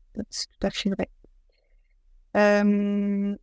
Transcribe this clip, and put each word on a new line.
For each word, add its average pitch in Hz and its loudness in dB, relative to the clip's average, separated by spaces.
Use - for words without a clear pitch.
C'est - -10
tout - -6
à - 0
fait - -4
vrai. - -4
Euh, 202 2